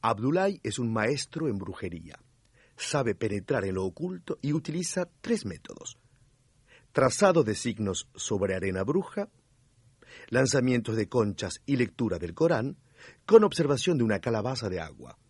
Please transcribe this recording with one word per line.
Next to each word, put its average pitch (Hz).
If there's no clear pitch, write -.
Abdullahi 147
es 110
un 117
maestro 135
en 107
brujería. 85
Sabe 120
penetrar 101
en 95
lo 95
oculto 175
y 143
utiliza 170
tres 226
métodos: -
trazado 160
de 107
signos 104
sobre 95
arena 95
bruja, 180
lanzamientos 123
de 107
conchas 104
y 139
lectura 110
del 85
Corán, 139
con 214
observación 151
de 120
una 107
calabaza 117
de 90
agua. 65